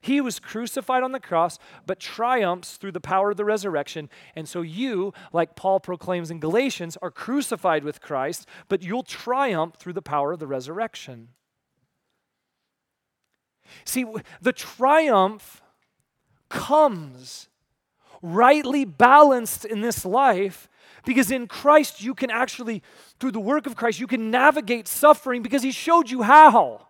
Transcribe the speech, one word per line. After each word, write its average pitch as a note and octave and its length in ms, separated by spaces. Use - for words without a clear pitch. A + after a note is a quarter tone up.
He C#4 140
was B3+ 180
crucified B3+ 640
on C4 100
the C4+ 80
cross, E3+ 380
but F#3 120
triumphs G#3+ 760
through G3 160
the E3+ 80
power F#3+ 300
of G3+ 60
the G#3 80
resurrection. F3+ 640
And D#3+ 120
so F3 140
you, F#3+ 500
like E3 240
Paul F#3+ 240
proclaims F3 500
in E3+ 80
Galatians, E3+ 640
are F3 80
crucified G3 720
with D3 180
Christ, C#3 460
but F#3 140
you'll G3+ 200
triumph A3+ 760
through F3+ 160
the D3 80
power C#3+ 300
of F3 60
the D3+ 80
resurrection. C3+ 840
See, - 180
w-, A3 200
the B3+ 120
triumph A#3+ 1080
comes E3 1000
rightly B3+ 600
balanced B3 800
in G#3+ 160
this A3+ 240
life G3+ 640
because B3 280
in A#3+ 160
Christ - 520
you A3+ 140
can B3 160
actually, A3+ 520
through B3+ 140
the A3 80
work C#4 260
of B3 80
Christ, A#3 240
you A#3+ 80
can A3 240
navigate B3 560
suffering C4+ 560
because A#3+ 220
he C4 80
showed E4 380
you B3+ 120
how. A3 680